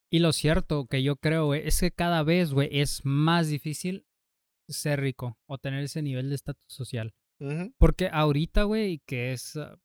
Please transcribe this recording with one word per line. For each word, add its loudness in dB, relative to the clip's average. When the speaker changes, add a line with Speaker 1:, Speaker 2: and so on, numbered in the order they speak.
Speaker 1:
Y 4
lo 6
cierto 0
que -2
yo 0
creo, 0
güey, 0
es 0
que 2
cada 0
vez, 2
güey, 2
es 0
más 2
difícil -6
ser -2
rico -4
o -10
tener -6
ese -6
nivel -4
de -2
estatus -8
social. -8
Speaker 2:
Ujú. -6
Speaker 1:
Porque 6
ahorita, 2
güey, -2
que -4
es, -10
ah, -12